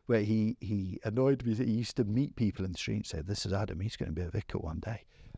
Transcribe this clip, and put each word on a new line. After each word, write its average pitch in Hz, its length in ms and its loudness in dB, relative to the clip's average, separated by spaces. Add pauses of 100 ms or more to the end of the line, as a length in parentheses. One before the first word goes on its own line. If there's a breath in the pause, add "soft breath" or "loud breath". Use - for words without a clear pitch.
where 113 140 4
he, 107 400 4
he 95 440 -2
annoyed 127 400 2
me. 113 100 2
He 117 100 0
used 113 320 0
to 123 80 4
meet 117 320 0
people 101 300 2
in 92 60 -4
the 85 60 -8
street 110 180 -2
and 104 100 -4
say, 80 160 -6
"This 98 240 -4
is 95 80 0
Adam. 92 260 -2
He's 107 160 -4
gonna - 160 -2
be 80 80 -2
a 87 100 -4
vicar - 280 -4
one 80 220 -4
day." 110 240 -6 (320 loud breath)